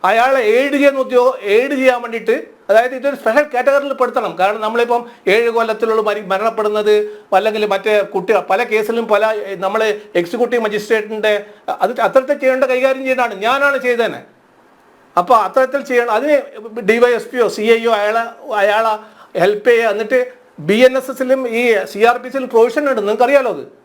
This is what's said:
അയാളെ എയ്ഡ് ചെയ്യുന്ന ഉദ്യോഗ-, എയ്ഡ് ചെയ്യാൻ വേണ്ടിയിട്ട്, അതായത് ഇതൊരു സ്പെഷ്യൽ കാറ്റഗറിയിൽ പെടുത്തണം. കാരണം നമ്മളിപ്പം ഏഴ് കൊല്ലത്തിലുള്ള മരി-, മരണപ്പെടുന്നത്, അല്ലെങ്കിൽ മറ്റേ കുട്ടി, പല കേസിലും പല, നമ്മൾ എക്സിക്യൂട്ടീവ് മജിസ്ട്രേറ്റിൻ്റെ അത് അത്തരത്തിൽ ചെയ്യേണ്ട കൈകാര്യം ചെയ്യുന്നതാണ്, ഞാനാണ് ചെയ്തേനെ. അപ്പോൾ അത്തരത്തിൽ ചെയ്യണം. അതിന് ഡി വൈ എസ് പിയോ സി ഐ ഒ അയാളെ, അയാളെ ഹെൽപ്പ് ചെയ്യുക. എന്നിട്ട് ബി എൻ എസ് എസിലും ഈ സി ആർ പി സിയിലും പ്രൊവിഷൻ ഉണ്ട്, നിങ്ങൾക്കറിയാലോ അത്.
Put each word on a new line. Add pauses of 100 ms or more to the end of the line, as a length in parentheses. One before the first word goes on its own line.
അയാളെ (120)
എയ്ഡ്
ചെയ്യുന്ന
ഉദ്യോഗ-, (180)
എയ്ഡ്
ചെയ്യാൻ
വേണ്ടിയിട്ട്, (320)
അതായത്
ഇതൊരു
സ്പെഷ്യൽ
കാറ്റഗറിയിൽ
പെടുത്തണം.
കാരണം
നമ്മളിപ്പം (300)
ഏഴ്
കൊല്ലത്തിലുള്ള
മരി-,
മരണപ്പെടുന്നത്, (440)
അല്ലെങ്കിൽ
മറ്റേ (220)
കുട്ടി, (180)
പല
കേസിലും
പല, (360)
നമ്മൾ (380)
എക്സിക്യൂട്ടീവ്
മജിസ്ട്രേറ്റിൻ്റെ (500)
അത് (140)
അത്തരത്തിൽ
ചെയ്യേണ്ട
കൈകാര്യം
ചെയ്യുന്നതാണ്,
ഞാനാണ്
ചെയ്തേനെ. (1000)
അപ്പോൾ
അത്തരത്തിൽ (100)
ചെയ്യണം.
അതിന് (540)
ഡി
വൈ
എസ്
പിയോ
സി (140)
ഐ (120)
ഒ
അയാളെ, (380)
അയാളെ (480)
ഹെൽപ്പ്
ചെയ്യുക.
എന്നിട്ട് (500)
ബി (100)
എൻ
എസ്
എസിലും (180)
ഈ (300)
സി (100)
ആർ
പി
സിയിലും
പ്രൊവിഷൻ
ഉണ്ട്,
നിങ്ങൾക്കറിയാലോ
അത്. (200)